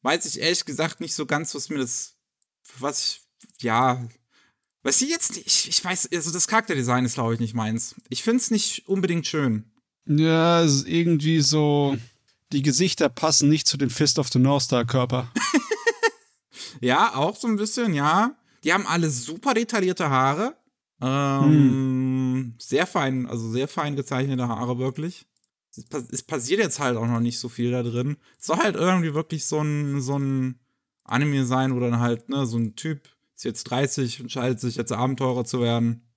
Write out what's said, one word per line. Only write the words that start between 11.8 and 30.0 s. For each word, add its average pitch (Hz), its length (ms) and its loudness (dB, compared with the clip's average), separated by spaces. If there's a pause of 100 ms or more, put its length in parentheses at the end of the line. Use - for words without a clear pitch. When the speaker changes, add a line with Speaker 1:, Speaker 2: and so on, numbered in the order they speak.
Speaker 2:
die 143 80 0
Gesichter 147 480 2
passen 147 400 2
nicht 151 180 4
zu 143 120 0
dem 139 100 0
Fist 143 300 2
of 139 100 0
the - 100 2
North 135 260 4
Star 123 200 2
Körper. 123 520 -2
Speaker 1:
<laughs> - 60 -2 (1400)
Ja, 127 320 4
auch 160 220 0
so 240 120 -4
ein 214 80 2
bisschen, 214 380 0
ja. 165 420 2 (260)
Die 160 120 2
haben 196 120 0
alle 165 220 0
super 151 460 -2
detaillierte 185 560 0
Haare. 143 460 0 (440)
Ähm, 139 500 2
Speaker 2:
Hm. 131 1080 2
Speaker 1:
sehr 156 280 -2
fein, 131 400 -2
also 113 240 -6
sehr 127 160 -2
fein 147 300 -4
gezeichnete 131 500 -2
Haare, 120 320 -4
wirklich. 139 480 -6 (480)
Es 104 120 -18
pas-, 123 240 -8
es - 120 -6
passiert 151 380 -2
jetzt 180 180 0
halt 123 200 0
auch 113 80 -2
noch 117 140 0
nicht 120 180 0
so 123 100 -8
viel 120 220 -2
da 123 120 -2
drin. 123 360 -4 (200)
Es - 80 -12
soll 156 120 0
halt 214 180 2
irgendwie 170 380 2
wirklich 156 320 -4
so 151 160 -2
ein, 147 400 -2